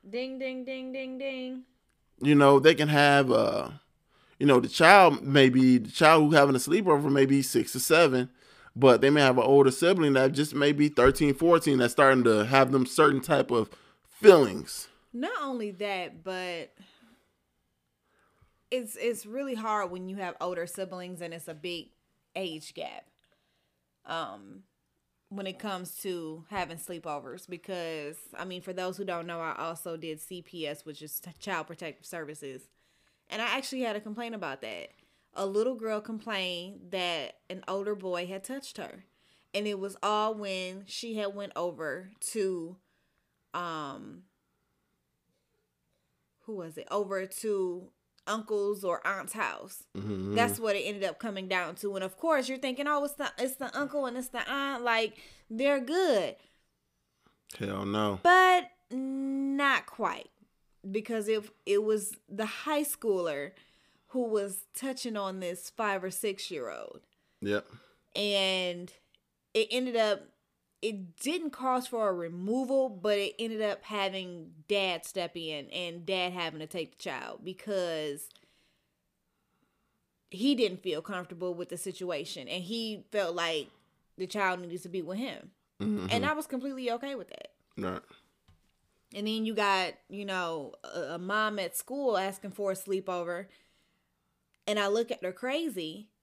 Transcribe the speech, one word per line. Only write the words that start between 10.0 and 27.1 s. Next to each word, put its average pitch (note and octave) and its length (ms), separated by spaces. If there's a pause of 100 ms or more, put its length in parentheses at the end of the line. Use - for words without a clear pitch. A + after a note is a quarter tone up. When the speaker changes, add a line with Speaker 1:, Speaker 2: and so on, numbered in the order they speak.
Speaker 2:
that C3+ 200
just D3+ 200
may D3 200
be D3 160
thirteen, C#3 440
fourteen, D#3+ 440
that's A#2+ 160
starting C3+ 320
to G#2+ 200
have C3+ 280
them C3 120
certain C#3 360
type C#3 300
of A2+ 180 (400)
feelings. D3 800 (240)
Speaker 1:
Not D#4+ 280
only A#3+ 300
that, F3+ 520
but F3+ 500 (2000)
it's, B3 280
it's A3+ 280
really C4 300
hard G#3+ 360
when F#3 180
you G3 80
have F#3 240
older F3 260
siblings F3+ 540
and E3+ 120
it's E3 140
a E3 60
big E3 360 (460)
age E3 380
gap, - 320 (1000)
um, A2 580 (640)
when G3 200
it F#3+ 120
comes F#3 360
to E3 540
having E3+ 280
sleepovers. D#3 720